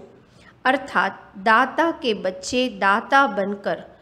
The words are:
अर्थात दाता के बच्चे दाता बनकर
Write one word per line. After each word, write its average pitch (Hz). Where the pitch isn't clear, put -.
अर्थात 254
दाता 254
के 262
बच्चे 247
दाता 214
बनकर 196